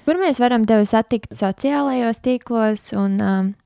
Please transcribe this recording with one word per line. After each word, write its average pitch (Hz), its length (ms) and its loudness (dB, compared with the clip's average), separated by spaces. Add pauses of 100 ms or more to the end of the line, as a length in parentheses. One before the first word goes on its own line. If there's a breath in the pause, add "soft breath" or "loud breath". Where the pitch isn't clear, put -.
Kur 339 180 0
mēs 330 180 0
varam 240 240 2
tevi 214 240 4
satikt 226 480 -2
sociālajos 254 880 -2
tīklos 226 720 -2
un, 196 240 0
ā, 196 140 0 (340)